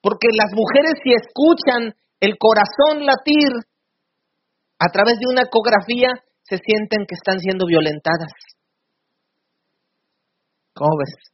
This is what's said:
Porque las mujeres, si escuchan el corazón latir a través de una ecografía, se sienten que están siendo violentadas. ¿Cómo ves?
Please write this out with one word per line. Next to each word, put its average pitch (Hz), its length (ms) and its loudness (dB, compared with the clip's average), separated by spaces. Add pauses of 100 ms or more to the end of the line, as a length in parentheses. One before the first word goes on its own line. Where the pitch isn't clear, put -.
Porque 156 300 -2
las 214 220 -2
mujeres, 285 500 0
si 254 80 0
escuchan 240 840 0 (240)
el 202 180 0
corazón 269 680 2
latir 277 460 2 (1300)
a 170 120 2
través 208 280 2
de 247 120 -6
una 254 120 0
ecografía, 233 640 0 (340)
se 190 140 -8
sienten 214 500 -4
que 175 80 -12
están 190 240 -4
siendo 185 260 -4
violentadas. 160 640 -2 (2500)
¿Cómo 147 260 0
ves? 135 160 -8 (180)